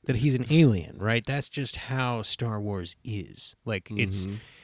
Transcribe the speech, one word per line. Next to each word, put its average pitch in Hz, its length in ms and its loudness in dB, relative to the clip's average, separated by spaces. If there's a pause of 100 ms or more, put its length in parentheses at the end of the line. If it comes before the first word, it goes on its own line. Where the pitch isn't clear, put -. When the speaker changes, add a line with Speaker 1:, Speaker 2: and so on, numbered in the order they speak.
Speaker 1:
that 127 120 0
he's 131 180 4
an 123 160 0
alien, 113 480 6
right? 113 280 0
That's 139 220 -4
just - 280 -4
how 123 460 -2
Star 110 380 -4
Wars 98 440 -4
is. - 600 -6
Like, 107 260 -4
it's, 98 360 0
Speaker 2:
Mm-hmm. 101 100 -6 (280)